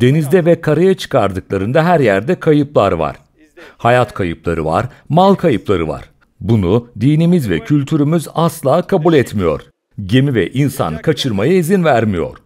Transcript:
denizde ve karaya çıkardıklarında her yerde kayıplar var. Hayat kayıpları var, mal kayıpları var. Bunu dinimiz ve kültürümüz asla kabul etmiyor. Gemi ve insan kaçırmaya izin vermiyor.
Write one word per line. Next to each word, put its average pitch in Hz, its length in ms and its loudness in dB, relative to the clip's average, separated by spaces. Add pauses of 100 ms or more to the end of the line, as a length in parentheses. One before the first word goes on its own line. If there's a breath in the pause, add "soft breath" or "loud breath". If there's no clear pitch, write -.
denizde 151 440 2
ve 165 160 2
karaya 170 340 0
çıkardıklarında 101 920 -2
her 170 160 2
yerde 120 400 0
kayıplar 147 520 2
var. 80 240 -4 (600 loud breath)
Hayat 120 360 0
kayıpları 82 500 -4
var, 87 240 -2 (200 soft breath)
mal 190 260 4
kayıpları 98 540 0
var. 69 160 -10 (360)
Bunu 104 500 0 (100)
dinimiz 156 500 2
ve 82 100 0
kültürümüz 147 760 -2
asla 156 480 0
kabul 175 320 0
etmiyor. 95 460 0 (420)
Gemi 131 320 2
ve 98 160 0
insan 117 520 -4
kaçırmaya 131 500 -2
izin 185 320 0
vermiyor. 107 600 0